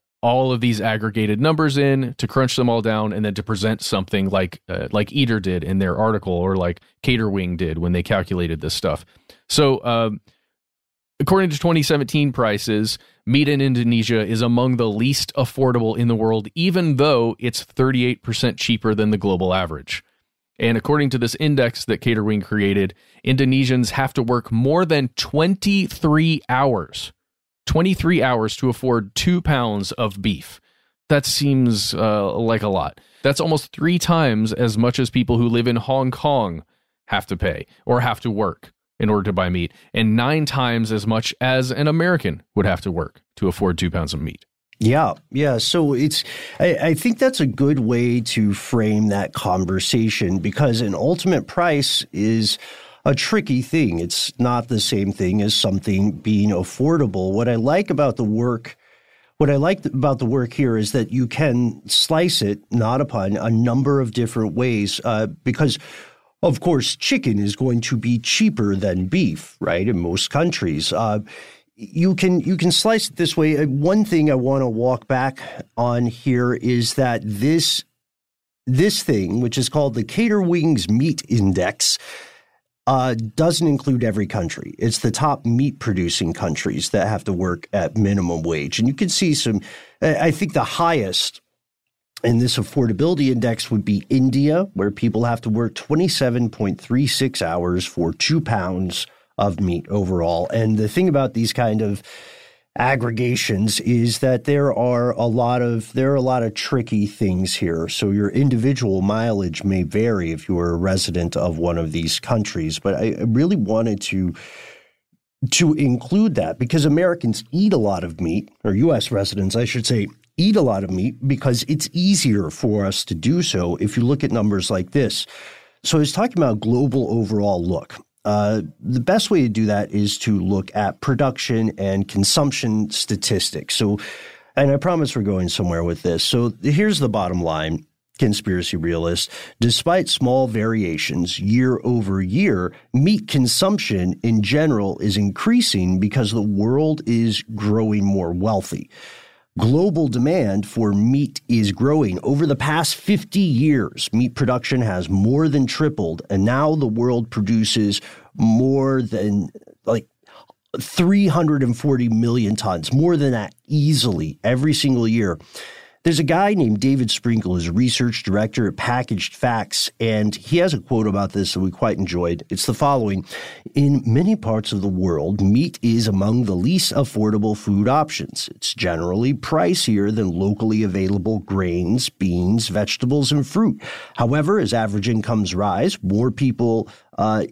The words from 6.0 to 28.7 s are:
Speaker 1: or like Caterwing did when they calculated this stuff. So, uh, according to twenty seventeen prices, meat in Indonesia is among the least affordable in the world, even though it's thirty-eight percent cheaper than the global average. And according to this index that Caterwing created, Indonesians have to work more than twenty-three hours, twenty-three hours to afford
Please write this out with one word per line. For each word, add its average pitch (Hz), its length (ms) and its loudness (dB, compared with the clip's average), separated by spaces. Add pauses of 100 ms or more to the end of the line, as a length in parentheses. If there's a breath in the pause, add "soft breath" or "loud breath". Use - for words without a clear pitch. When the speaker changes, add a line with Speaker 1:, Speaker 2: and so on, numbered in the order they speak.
Speaker 1:
or 92 220 0
like 87 260 -2 (220 soft breath)
Caterwing 101 520 0
did 80 220 -4
when 87 140 -2
they 87 100 0
calculated 87 580 -2
this 76 140 -6
stuff. 76 320 -4 (420 soft breath)
So, 139 300 2
uh, 117 320 -2 (1120)
according 185 320 2
to 143 80 -6
twenty 165 240 2
seventeen 143 500 0
prices, 110 640 0 (300 soft breath)
meat 139 200 2
in 143 140 2
Indonesia 117 640 2
is 110 160 -2
among 120 360 2
the 117 120 0
least 120 460 -2
affordable 120 600 0
in 117 120 0
the 117 80 2
world, 110 400 0
even 170 400 0
though 127 420 2
it's 123 260 -4
thirty-eight 127 600 0
percent 120 340 -2
cheaper - 380 0
than 107 160 2
the 107 80 2
global 92 340 0
average. 85 500 -4 (540)
And 117 220 2
according 147 320 0
to 131 80 0
this 117 160 -2
index 135 500 0
that - 160 -2
Caterwing 107 400 0
created, 98 540 0 (280 soft breath)
Indonesians 131 680 2
have 135 220 -2
to 131 100 0
work 120 280 -2
more 135 320 2
than 147 260 0
twenty-three 165 1400 0
hours, 127 640 -2 (520)
twenty-three 175 580 2
hours 120 340 0
to 131 120 0
afford 117 460 -2